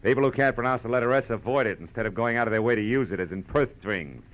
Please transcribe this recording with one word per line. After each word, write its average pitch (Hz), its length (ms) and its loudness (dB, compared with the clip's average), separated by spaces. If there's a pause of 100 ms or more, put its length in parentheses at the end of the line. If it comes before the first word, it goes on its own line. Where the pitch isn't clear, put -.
People 131 200 2
who 135 80 4
can't 135 240 2
pronounce 120 280 -2
the 113 40 -8
letter 120 260 2
S 131 160 0
avoid 117 360 0
it 101 140 -2
instead 95 260 -6
of 110 80 -4
going 117 240 0
out 120 100 2
of 110 40 -2
their 110 100 2
way 120 140 2
to 107 60 0
use 113 300 0
it 98 80 -4
as 87 120 -4
in 95 120 -8
purth 147 280 0 (100)
thtrings. 78 420 -6 (100)